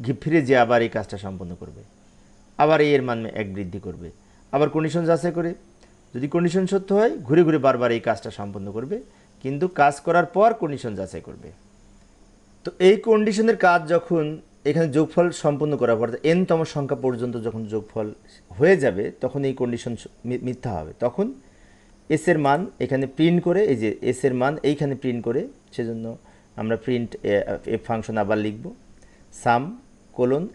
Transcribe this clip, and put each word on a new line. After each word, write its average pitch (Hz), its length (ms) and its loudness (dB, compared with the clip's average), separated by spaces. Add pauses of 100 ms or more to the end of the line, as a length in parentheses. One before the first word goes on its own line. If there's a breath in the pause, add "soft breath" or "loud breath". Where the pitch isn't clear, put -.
ঘি-, 127 180 -4
ফিরে 160 260 2
যেয়ে 131 160 6
আবার 117 220 4
এই 110 100 -4
কাজটা 104 200 -8 (100)
সম্পন্ন 92 260 -12 (100)
করবে, - 200 -18 (800 soft breath)
আবার 151 240 4
এ - 100 2
এর 131 120 4
মান 117 100 -2 (220)
এক 104 60 -4 (100)
বৃদ্ধি 95 300 -8
করবে, 85 220 -12 (460 soft breath)
আবার 147 200 2
কন্ডিশন 156 360 -2
যাচাই 165 280 0
করে 170 120 -2 (640 soft breath)
যদি 127 200 -6
কন্ডিশন 175 380 2
সত্য 196 160 -2 (100)
হয় 233 140 4 (160)
ঘুরে 156 180 6
ঘুরে 156 200 4
বারবার 123 300 4
এই 113 120 -4
কাজটা 110 300 -2
সম্পন্ন 101 280 -10 (100)
করবে, 139 200 -6 (460 soft breath)
কিন্তু 143 220 -4 (160)
কাজ 143 140 6 (120)
করার 170 200 4 (100)
পর 214 120 6 (140)
কন্ডিশন 135 380 -6
যাচাই 87 280 -10
করবে। 60 200 -18 (1160)
তো 170 60 -8 (180)
এই 214 80 8 (120)
কন্ডিশনের 220 580 4
কাজ 175 140 6 (140)
যখন 165 300 0 (460)
এখানে 160 260 2
যোগফল 160 300 4 (160)
সম্পন্ন 147 380 0
করার 117 180 4
পর 117 80 0
অর্থাৎ 117 160 -6 (160)
n - 100 4
তম 165 120 2 (140)
সংখ্যা 139 300 -4
পর্যন্ত 123 300 -2 (120)
যখন 113 160 -6 (100)
যোগফল 107 340 -6 (520 soft breath)
হয়ে 175 260 6
যাবে 104 200 0 (180)
তখন 131 260 -4
এই 131 120 -2
কন্ডিশন 120 400 -4
স-, - 100 -18 (180)
মি-, 123 180 -4
মিথ্যা 123 320 -6
হবে, 78 140 -10 (120)
তখন 185 220 0 (880 soft breath)
এস 147 180 0
এর 156 140 2
মান 143 140 4 (240)
এখানে 135 200 -2 (120)
প্রিন্ট 170 300 4
করে, 175 140 2 (120)
এই 117 100 0
যে 110 80 0 (200)
এস 123 160 -4
এর 127 140 0
মান 139 120 2 (180)
এইখানে 143 320 -2
প্রিন্ট 120 260 -4
করে, 127 120 -2 (340)
সেজন্য 113 300 -6 (560 soft breath)
আমরা 110 240 -2
প্রিন্ট 120 320 -2
এ, 101 180 -2 (400)
এফ 110 140 -4
ফাংশন 110 360 -4
আবার 107 220 0
লিখব, 107 180 -8 (800 soft breath)
sum 120 200 2 (540)
কোলন 131 280 0 (100)